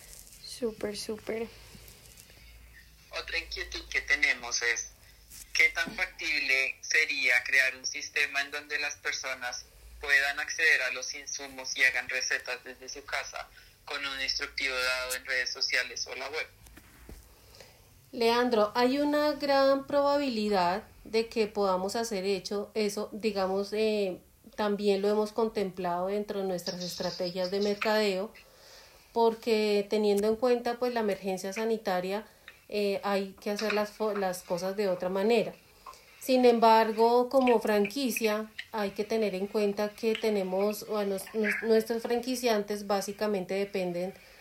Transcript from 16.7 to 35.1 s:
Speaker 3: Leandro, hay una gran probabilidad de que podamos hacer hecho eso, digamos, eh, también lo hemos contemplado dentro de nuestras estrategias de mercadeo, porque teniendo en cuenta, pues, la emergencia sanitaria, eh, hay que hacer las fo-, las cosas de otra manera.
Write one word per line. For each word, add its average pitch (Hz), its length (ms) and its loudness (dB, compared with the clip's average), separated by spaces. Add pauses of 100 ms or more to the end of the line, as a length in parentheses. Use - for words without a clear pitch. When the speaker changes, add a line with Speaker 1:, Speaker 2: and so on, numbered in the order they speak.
Speaker 3:
Leandro, 233 640 4
hay 254 240 4
una 294 320 4
gran 269 560 4
probabilidad 220 960 2 (220)
de 226 240 0
que 214 180 0
podamos 196 480 0
hacer 220 300 -2
hecho 202 480 -2
eso, 208 400 -2
digamos, 202 580 -2
eh, 208 480 0 (360)
también 202 460 2
lo 202 80 4
hemos 214 240 2
contemplado 185 760 0
dentro 208 320 -2
de 190 60 -2
nuestras 180 360 -4
estrategias 180 680 -4
de 196 80 0
mercadeo, 208 720 0 (800)
porque 220 800 2
teniendo 208 400 4
en 220 80 2
cuenta, 240 420 2
pues, 247 140 0
la 233 80 0
emergencia 190 500 -2
sanitaria, 214 760 -2 (440)
eh, 202 340 0
hay 196 380 -2
que 208 100 -4
hacer 208 220 -2
las 208 180 0
fo-, 214 260 -2
las 185 260 -2
cosas 185 340 -4
de 208 100 0
otra 180 220 0
manera. 196 440 2 (680)